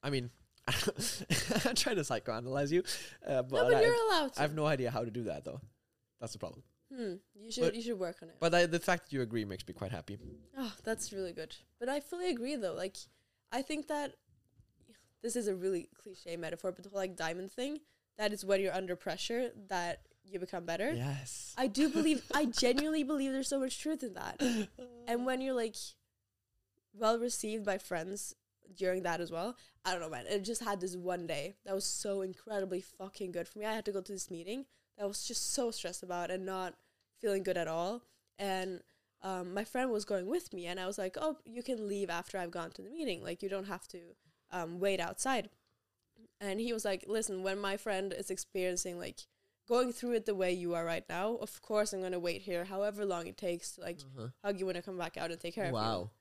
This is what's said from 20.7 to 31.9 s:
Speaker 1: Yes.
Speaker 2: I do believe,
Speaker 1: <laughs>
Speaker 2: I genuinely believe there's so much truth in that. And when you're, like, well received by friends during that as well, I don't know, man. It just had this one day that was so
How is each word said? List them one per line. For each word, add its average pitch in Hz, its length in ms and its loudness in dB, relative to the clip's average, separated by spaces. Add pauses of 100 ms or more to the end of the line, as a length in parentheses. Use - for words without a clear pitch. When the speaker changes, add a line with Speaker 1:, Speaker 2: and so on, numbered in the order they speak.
Speaker 1:
Yes. 139 680 -2
Speaker 2:
I 262 80 4
do 269 220 6
believe, 311 400 4
Speaker 1:
<laughs> - 60 -2
Speaker 2:
I 311 120 6
genuinely 285 560 4
believe 269 300 2
there's 269 160 0
so 277 120 2
much 262 200 0
truth 311 240 0
in 202 100 -6
that. - 260 -6 (680)
And 240 180 2
when 262 140 2
you're, 262 140 0
like, 226 200 0 (1200)
well 226 240 4
received 220 460 -2
by 196 140 2
friends 185 560 -6 (420)
during 185 260 2
that 170 180 0
as 165 100 -4
well, 185 260 -4 (280)
I 190 80 2
don't 175 80 0
know, 160 80 -4
man. 123 200 -6
It 202 160 2
just 226 180 -2
had 202 180 0
this 185 160 -2
one 175 300 -2
day 160 380 -2
that 196 100 -2
was 196 100 0
so 196 380 -2